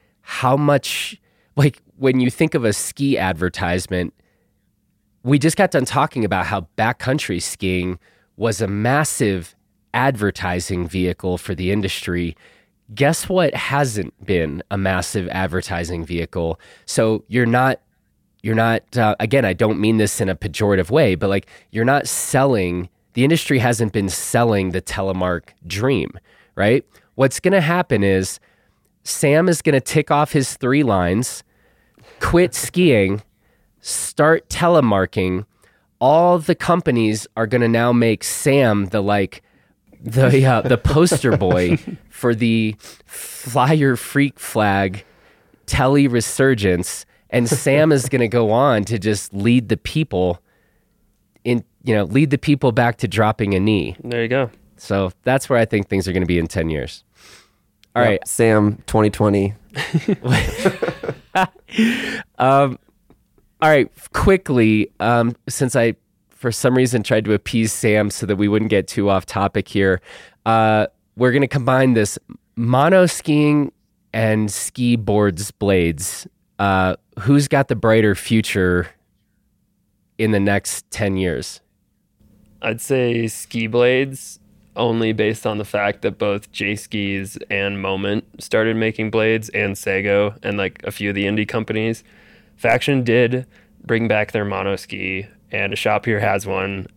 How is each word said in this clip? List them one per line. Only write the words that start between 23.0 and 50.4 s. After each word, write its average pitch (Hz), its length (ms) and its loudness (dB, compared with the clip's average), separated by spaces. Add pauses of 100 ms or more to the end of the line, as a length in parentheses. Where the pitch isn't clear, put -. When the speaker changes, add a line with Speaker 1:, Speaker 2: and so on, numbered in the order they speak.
Speaker 1:
the 123 120 0
industry 151 340 2
hasn't 113 320 0
been 101 180 0
selling 104 640 0
the 90 100 -4
telemark 92 680 -4 (180)
dream, 101 460 -2 (420)
right? 107 300 2 (300)
What's - 260 0
gonna 190 200 2
happen 156 420 0
is 95 360 0 (640)
Sam 160 460 2
is 165 120 0
gonna 139 200 2
tick - 280 -2
off 147 220 0
his 139 240 -2
three 135 280 2
lines, 98 600 0 (760)
quit 170 340 2
<laughs> - 120 -6
skiing, 104 540 2 (600)
start - 680 0
telemarking. 101 960 0 (560)
All 170 380 4
the 165 160 0
companies 120 800 0
are 113 100 -2
gonna 120 220 2
now 117 240 2
make 117 320 2
Sam 120 640 2
the, 104 140 -2
like, 101 420 -2 (580)
the, 131 440 4
uh, 123 160 4
the 117 160 2
poster 147 580 2
boy 90 420 2
<laughs> - 320 -14
for - 240 -2
the 113 400 0 (320)
flyer 135 920 0
freak - 420 -2
flag 98 640 0 (640)
tele 139 420 2
resurgence. 113 1000 0 (260)
And 120 180 0
Sam 139 420 2
is 135 160 2
gonna 123 220 0
go 117 220 2
on 117 340 2
to 113 120 -4
just 101 360 -4
lead 113 340 2
the 107 80 -2
people 90 640 -4 (1040)